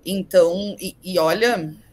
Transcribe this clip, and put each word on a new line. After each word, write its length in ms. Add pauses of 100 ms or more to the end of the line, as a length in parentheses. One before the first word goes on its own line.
Então, 720
e, 240
e 160
olha 560 (180)